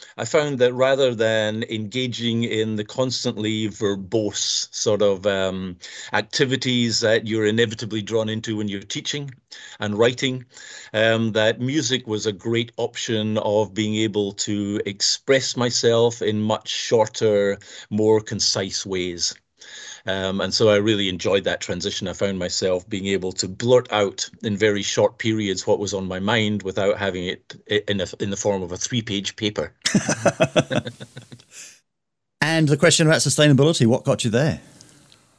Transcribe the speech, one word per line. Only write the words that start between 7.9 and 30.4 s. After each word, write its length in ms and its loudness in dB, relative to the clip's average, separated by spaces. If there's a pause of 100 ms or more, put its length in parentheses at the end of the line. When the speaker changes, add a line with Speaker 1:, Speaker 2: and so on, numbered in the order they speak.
Speaker 1:
drawn 260 -2
into 280 -4
when 120 -4
you're 140 -6
teaching 480 -8 (500)
and 180 -4
writing, 460 0 (480)
um, 400 2
that 280 2
music 460 -2
was 200 -4
a 60 0
great 440 -2
option 600 -2
of 360 0
being 220 0
able 360 0
to 540 -4
express 720 -2
myself 640 2
in 180 0
much 280 -2
shorter, 920 2 (320)
more 300 4
concise 640 -4
ways. 480 -4 (720)
Um, 340 -2
and 120 -2
so 160 4
I 80 6
really 320 2
enjoyed 360 0
that 160 -2
transition. 480 -6
I 60 -4
found 240 -2
myself 500 -2
being 180 -6
able 260 0
to 160 -6
blurt 440 2
out 360 0 (140)
in 140 -2
very 260 2
short 360 2
periods 480 -2
what 120 2
was 160 -4
on 140 -4
my 120 -6
mind 420 0
without 360 0
having 280 -2
it 280 -10 (160)
i-, 180 2
in 120 -2
a, 60 -4 (120)
in 120 -4
the 60 -6
form 260 -2
of 100 -8
a 40 -6
three-page 600 -4
paper. 380 -4 (200)
<laughs> 960 0 (1500)